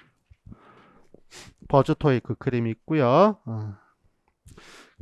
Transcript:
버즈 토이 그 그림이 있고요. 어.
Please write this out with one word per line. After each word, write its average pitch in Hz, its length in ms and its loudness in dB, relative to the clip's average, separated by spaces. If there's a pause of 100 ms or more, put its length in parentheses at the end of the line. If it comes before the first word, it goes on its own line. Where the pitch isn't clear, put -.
(1700)
버즈 143 280 2
토이 131 220 2
그 - 160 -8
그림이 120 360 -4
있고요. 156 760 2
어. 107 300 -10 (1300)